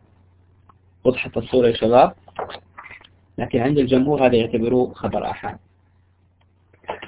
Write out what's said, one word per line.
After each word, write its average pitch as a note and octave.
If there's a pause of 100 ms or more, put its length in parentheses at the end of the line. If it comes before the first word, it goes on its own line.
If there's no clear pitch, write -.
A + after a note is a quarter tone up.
(1040)
وضحت -
الصورة A#2+
يا A#2
شباب؟ B2 (1300)
لكن A#2+
عند C#3+
الجمهور C3
هذا A#2+
يعتبروه A#2
خبر G#2+
آحاد. - (1500)